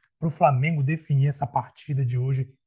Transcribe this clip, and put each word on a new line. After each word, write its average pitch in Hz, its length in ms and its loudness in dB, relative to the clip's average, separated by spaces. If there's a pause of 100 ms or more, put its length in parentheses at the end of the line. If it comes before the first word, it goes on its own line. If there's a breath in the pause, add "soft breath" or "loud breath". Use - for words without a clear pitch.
(180)
pro 160 100 -4
Flamengo 147 540 2
definir 143 460 0
essa 139 180 -4
partida 135 580 -4
de 123 140 -2
hoje? 131 340 -2 (140)